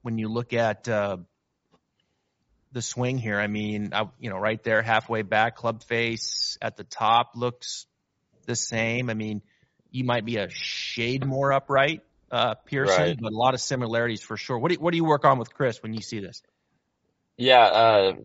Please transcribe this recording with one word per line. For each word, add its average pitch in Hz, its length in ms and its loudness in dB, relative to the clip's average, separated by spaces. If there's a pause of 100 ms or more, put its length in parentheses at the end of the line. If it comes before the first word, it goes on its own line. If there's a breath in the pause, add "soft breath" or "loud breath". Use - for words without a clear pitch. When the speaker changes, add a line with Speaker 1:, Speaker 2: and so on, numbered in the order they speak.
Speaker 1:
when 113 160 -6
you 110 100 -4
look 117 240 -6
at, 113 360 0
uh, 101 300 0 (1500)
the 123 100 -8
swing 127 360 -2
here. 110 200 -2
I 104 80 0
mean, 104 460 -4
I, 107 160 -2 (100)
you 120 120 -10
know, 95 80 -8
right 107 240 -2
there, 110 200 2
halfway 113 400 0
back, 110 340 0
club 117 260 -4
face - 800 -4
at 117 140 -6
the 104 80 -14
top 117 500 2
looks - 520 -8 (600)
the 120 100 -4
same. 117 540 -4
I 110 40 -2
mean, 107 280 -6 (480)
you 127 140 -6
might 120 200 -2
be 117 120 -4
a 98 140 -4
shade - 760 -6
more 139 260 0
upright, 139 500 2 (280)
uh, 117 240 0
Pearson, 101 480 0
Speaker 2:
Right. 87 180 0
Speaker 1:
but 107 120 -6
a 110 40 -8
lot 123 180 2
of 120 60 -6
similarities 117 600 -2
for - 140 -10
sure. 123 220 -6
What 143 140 0
do, 170 60 -2
what 170 140 -2
do 170 40 0
you 165 80 2
work 151 200 2
on 139 140 6
with 113 140 -8
Chris 123 300 -2
when 110 120 -8
you 110 80 -8
see 110 180 -10
this? 92 220 -14 (960)
Speaker 2:
Yeah, 123 260 8
uh, 104 500 6 (120)